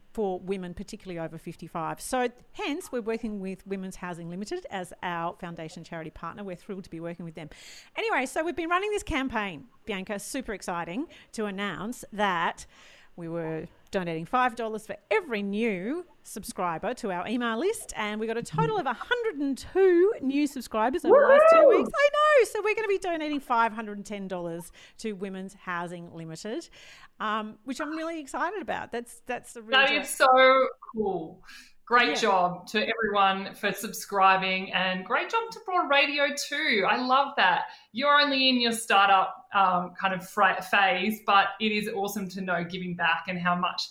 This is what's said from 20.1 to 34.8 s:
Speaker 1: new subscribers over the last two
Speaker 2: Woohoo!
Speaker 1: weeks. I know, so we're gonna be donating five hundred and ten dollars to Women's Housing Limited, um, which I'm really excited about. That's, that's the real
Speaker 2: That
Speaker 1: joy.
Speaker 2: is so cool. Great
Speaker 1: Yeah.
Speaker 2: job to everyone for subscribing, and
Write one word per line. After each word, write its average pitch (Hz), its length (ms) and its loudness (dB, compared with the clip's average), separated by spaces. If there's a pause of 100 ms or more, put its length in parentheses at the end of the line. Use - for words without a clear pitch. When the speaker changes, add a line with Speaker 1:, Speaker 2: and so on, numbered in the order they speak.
Speaker 1:
new 277 260 0
subscribers 247 580 -2
over 392 160 8
the 480 80 6
last 571 140 10 (100)
two 659 60 10
Speaker 2:
Woohoo! 508 200 8
Speaker 1:
weeks. - 180 0
I 571 160 4
know, 587 380 6
so 427 140 -6
we're 427 100 2
gonna 427 140 -4
be 392 100 0
donating 311 420 -4
five 226 320 0
hundred 208 260 -10
and 196 80 -12
ten 202 200 -8
dollars 175 460 -8 (260)
to 220 140 -6
Women's 190 420 -10
Housing 175 600 -8
Limited, 165 540 -10 (520)
um, 214 440 -6
which 269 160 -8
I'm 294 100 -6
really 320 300 -8
excited 320 420 -6
about. 196 280 -8
That's, 240 360 -12
that's - 260 -10
the 233 100 -16
real 233 160 2
Speaker 2:
That 277 120 6
Speaker 1:
joy. 294 100 0
Speaker 2:
is 277 80 -10
so 262 580 8 (260)
cool. 185 500 -4 (440)
Great 240 220 4
Speaker 1:
Yeah. 285 60 0
Speaker 2:
job 185 540 2
to 214 100 0
everyone 202 800 0
for 202 140 -2
subscribing, 190 1000 2
and 185 320 0